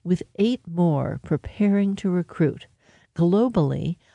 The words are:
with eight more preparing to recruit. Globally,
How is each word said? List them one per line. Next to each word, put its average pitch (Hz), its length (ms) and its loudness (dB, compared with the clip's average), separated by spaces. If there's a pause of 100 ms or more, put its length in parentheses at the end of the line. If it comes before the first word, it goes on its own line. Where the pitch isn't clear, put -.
with 175 180 0 (140)
eight 233 280 0
more 165 600 0
preparing 202 720 0
to 196 120 -4
recruit. 170 600 -2 (480)
Globally, 170 800 2 (180)